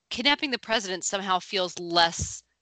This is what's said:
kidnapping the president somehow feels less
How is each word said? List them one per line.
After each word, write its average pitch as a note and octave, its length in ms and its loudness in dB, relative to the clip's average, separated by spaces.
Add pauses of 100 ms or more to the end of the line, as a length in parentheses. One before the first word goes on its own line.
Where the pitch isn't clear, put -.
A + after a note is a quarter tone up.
kidnapping C#4+ 400 0
the A#3+ 80 -2
president G3 480 -2
somehow F#3+ 320 0
feels F3+ 400 -4
less E3+ 640 2 (200)